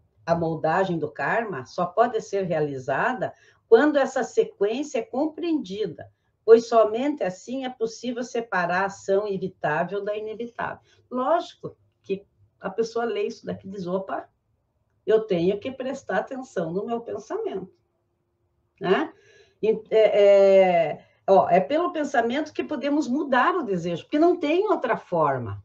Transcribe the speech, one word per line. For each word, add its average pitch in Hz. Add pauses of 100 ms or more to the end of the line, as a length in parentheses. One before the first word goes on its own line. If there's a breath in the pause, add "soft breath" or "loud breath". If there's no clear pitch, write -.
(260)
A 165
moldagem 165
do 147
karma 165
só 175
pode 226
ser 196
realizada 156 (340 soft breath)
quando 285
essa 262
sequência 226
é 226
compreendida, 247 (340)
pois 226
somente 226
assim 247
é 254
possível 233
separar 185
a 196
ação 196
evitável 180
da 208
inevitável." 214 (300 soft breath)
Lógico 294 (260)
que 196 (340)
a 190
pessoa 226
lê 208
isso 226
daqui 185
e -
diz, 196
"Opa, 196 (800)
eu 220
tenho 190
que 262
prestar 247
atenção 226
no 208
meu 233
pensamento", 285 (1080)
né? 226 (500 soft breath)
E, 208 (220)
é, 214 (720)
é, - (220 soft breath)
ó, 190
"É 185
pelo 349
pensamento 277
que 311
podemos 285
mudar 277
o 339
desejo, 175
porque 294
não 349
tem 349
outra 269
forma." 135